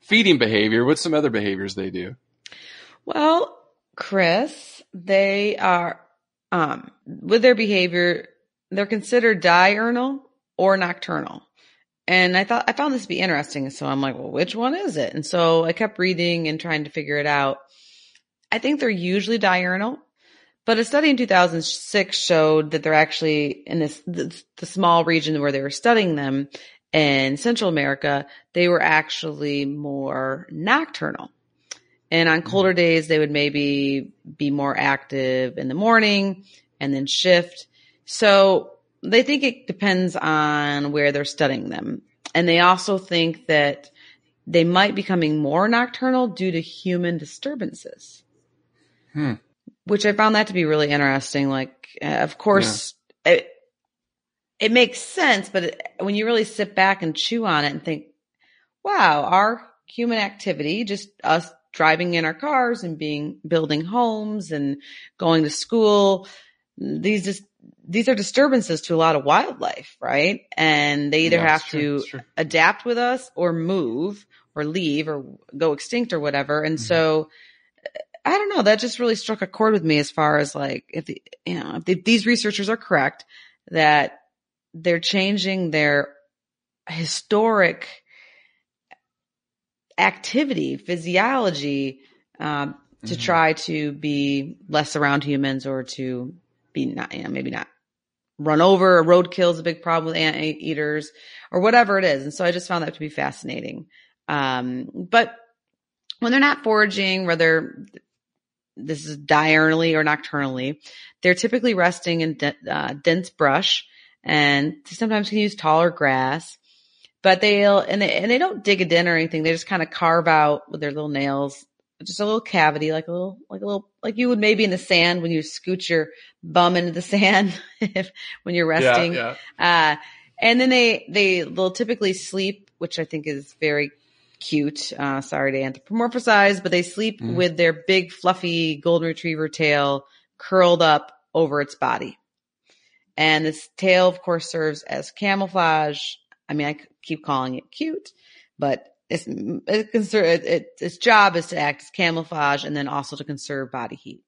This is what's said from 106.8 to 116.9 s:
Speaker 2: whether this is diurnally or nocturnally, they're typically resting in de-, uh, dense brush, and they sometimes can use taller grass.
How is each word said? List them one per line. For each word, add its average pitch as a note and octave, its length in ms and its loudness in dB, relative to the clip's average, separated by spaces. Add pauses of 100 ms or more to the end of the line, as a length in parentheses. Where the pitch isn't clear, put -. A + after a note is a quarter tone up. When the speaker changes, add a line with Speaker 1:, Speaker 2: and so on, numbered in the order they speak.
Speaker 2:
whether D#3+ 600 0 (880)
this D3 300 -8
is D3+ 120 -12
diurnally D#3 760 4
or D#3 100 2
nocturnally, C#3+ 760 -4 (440)
they're F3+ 120 4
typically A3+ 400 0
resting F3 440 0
in D#3+ 140 -2
de-, C#3+ 220 -4 (140)
uh, C3 320 -4
dense F3+ 280 0
brush, - 580 0 (380)
and D3 480 2 (160)
they F3 60 -18
sometimes G#3+ 340 -2
can G#3 80 -2
use G#3 180 0
taller D#3+ 340 2
grass. C3+ 680 -2 (640)